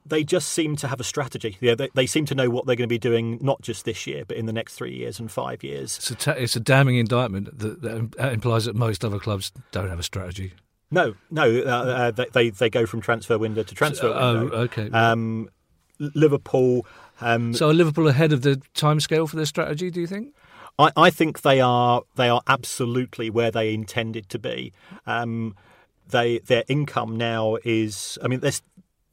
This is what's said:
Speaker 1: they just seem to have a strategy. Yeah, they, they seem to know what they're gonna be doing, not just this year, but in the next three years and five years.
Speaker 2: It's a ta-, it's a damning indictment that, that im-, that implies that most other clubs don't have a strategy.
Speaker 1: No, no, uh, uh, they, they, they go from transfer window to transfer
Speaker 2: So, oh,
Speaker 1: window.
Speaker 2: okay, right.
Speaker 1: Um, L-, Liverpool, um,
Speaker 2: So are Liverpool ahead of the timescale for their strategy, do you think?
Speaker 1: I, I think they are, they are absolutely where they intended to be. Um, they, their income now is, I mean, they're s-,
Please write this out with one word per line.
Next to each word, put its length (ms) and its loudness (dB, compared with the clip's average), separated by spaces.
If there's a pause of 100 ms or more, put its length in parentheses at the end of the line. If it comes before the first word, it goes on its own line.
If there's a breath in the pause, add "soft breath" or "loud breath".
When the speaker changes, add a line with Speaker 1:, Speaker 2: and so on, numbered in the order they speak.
Speaker 1:
they 180 0
just 260 0
seem 280 -2
to 100 -6
have 120 -4
a 40 -6
strategy. 580 -6
Yeah, 140 6
they, 180 -4
they 140 4
seem 180 0
to 100 -4
know 140 2
what 160 -2
they're 100 2
gonna 120 -2
be 100 0
doing, 420 0
not 220 -2
just 240 -10
this 220 -8
year, 200 -10
but 80 -8
in 120 -6
the 60 -6
next 220 -8
three 200 -10
years 240 -10
and 120 -12
five 320 -8
years. 340 -10
Speaker 2:
It's 140 -8
a 40 -8
ta-, 160 -4
it's 240 -2
a 40 -2
damning 380 4
indictment 600 -2
that, 240 -6
that 140 -6
im-, 200 -4
that 160 -2
implies 320 0
that 100 -4
most 300 -2
other 140 -2
clubs 320 -6 (200)
don't 180 -4
have 100 -8
a 40 -6
strategy. 500 -8 (360)
Speaker 1:
No, 240 0 (160)
no, 140 0 (180)
uh, 80 -2
uh, 420 0
they, 220 -2
they, 160 4
they 200 0
go 160 2
from 140 -6
transfer 380 0
window 260 -2
to 120 -10
transfer 320 0
Speaker 2:
So, 60 2
oh, 260 2
Speaker 1:
window. 180 -2
Speaker 2:
okay, 320 -4
right. 220 4
Speaker 1:
Um, 380 -2 (520)
L-, 140 -4
Liverpool, 720 4 (360 loud breath)
um, 320 2
Speaker 2:
So 160 2
are 40 6
Liverpool 340 4
ahead 260 4
of 80 2
the 140 2 (180)
timescale 560 2
for 60 -10
their 100 -2
strategy, 460 -4
do 100 -6
you 60 -4
think? 260 -10 (460 loud breath)
Speaker 1:
I, 180 8
I 140 10
think 320 0
they 180 6
are, 400 4 (140)
they 120 2
are 200 4
absolutely 800 -2
where 220 2
they 220 0
intended 560 -6
to 100 -8
be. 340 -8 (320 loud breath)
Um, 500 -4 (540 soft breath)
they, 300 2
their 280 2
income 500 -2
now 460 0
is, 600 -2
I 40 -2
mean, 120 -2
they're 100 -2
s-, 140 -8 (500)